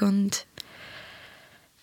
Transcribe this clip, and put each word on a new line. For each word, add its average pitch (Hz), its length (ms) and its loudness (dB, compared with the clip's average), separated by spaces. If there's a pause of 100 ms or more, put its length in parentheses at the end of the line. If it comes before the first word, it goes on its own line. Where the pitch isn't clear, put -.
und 202 420 2 (1400)